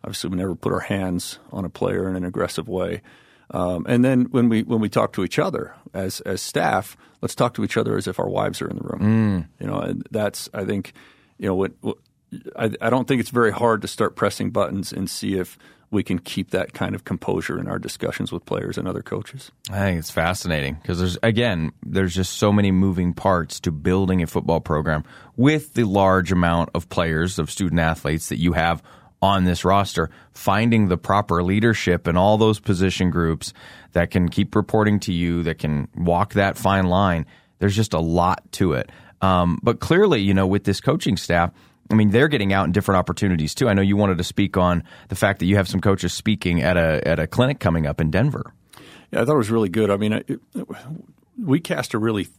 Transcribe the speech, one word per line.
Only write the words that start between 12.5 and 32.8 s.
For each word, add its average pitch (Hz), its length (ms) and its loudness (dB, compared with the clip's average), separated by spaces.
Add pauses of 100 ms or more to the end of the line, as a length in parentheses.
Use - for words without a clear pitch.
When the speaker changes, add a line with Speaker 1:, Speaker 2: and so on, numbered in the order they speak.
Speaker 1:
I, 113 140 0 (100)
I 113 80 0
don't 123 180 2
think 131 140 2
it's - 80 -4
very 117 240 2
hard 113 300 2
to 101 40 -8
start - 300 -2
pressing 101 320 -2
buttons 98 420 -2
and 95 180 -6
see 98 260 -4
if - 220 -6 (340)
we 101 100 2
can 90 160 -2
keep - 320 -6
that 92 240 -4
kind 98 220 -4
of 95 100 -12
composure 87 540 -4
in 87 80 -6
our 92 100 -4
discussions - 540 -6
with 87 140 -8
players - 320 -6
and - 100 -6
other - 160 -6
coaches. - 480 -10 (180)
Speaker 2:
I 98 80 -6
think 95 220 0
it's 78 100 -8
fascinating 78 760 -2
'cause 85 140 -4
there's, 90 240 -2
again, 107 500 0 (140)
there's 95 280 0
just 92 200 -2
so 104 180 2
many 101 200 4
moving 92 420 2
parts 87 480 0
to 87 100 0
building 92 500 0
a 80 60 -2
football 82 320 0
program 76 440 -2 (340)
with 151 380 2
the 120 100 4
large 95 460 4
amount 85 420 2
of - 160 -4
players, 82 480 0
of 76 140 -4
student 85 280 0
athletes 80 500 -2
that 60 100 -4
you 82 140 2
have 82 280 0 (400)
on 95 240 4
this 87 180 0
roster, 92 460 2 (240)
finding 107 540 2
the 87 100 2
proper 98 460 0
leadership 95 640 2
in 85 100 2
all 104 200 4
those 110 220 4
position 92 500 0